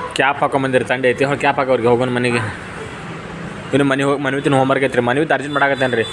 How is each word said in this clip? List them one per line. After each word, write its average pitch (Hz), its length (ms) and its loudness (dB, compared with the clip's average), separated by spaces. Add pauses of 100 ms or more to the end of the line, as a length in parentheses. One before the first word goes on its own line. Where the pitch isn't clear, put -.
(140)
ಕ್ಯಾಪ್ 139 260 0
ಹಾಕೊಂಬಂದಿರಿ, 135 440 0
ಥಂಡಿ 131 240 0
ಐತಿ. 123 160 2
ಹ್ಞೂ, 139 120 0
ಕ್ಯಾಪ್ 139 220 0
ಹಾಕೋರಿಗೆ 127 300 2
ಹೋಗೋಣ 123 200 4
ಮನೆಗೆ. 120 600 -2 (1000)
ಇನ್ನು 139 120 2
ಮನೆ 135 180 2
ಹೋಗಿ 139 200 0
ಮನ್ವಿತಿನ 139 320 0
ಹೋಮ್‌ವರ್ಕ್ 135 300 4
ಐತ್ರಿ. 127 160 2
ಮನ್ವಿತ್ 139 320 2
ಅರ್ಜೆಂಟ್ 139 220 -2
ಮಾಡಾಕತ್ತೇನ್ರಿ. 131 580 2